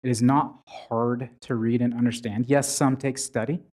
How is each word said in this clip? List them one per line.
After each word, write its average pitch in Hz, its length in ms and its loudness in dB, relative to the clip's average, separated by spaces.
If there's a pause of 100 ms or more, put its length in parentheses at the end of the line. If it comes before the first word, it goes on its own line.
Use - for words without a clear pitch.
It 127 80 -2
is 117 120 2
not 139 340 4 (100)
hard 120 640 -4 (120)
to 127 120 -4
read 117 260 2
and 120 140 2
understand. 117 540 -2
Yes, 139 260 2
some 135 220 2
take 131 220 -4
study. 135 420 -4 (160)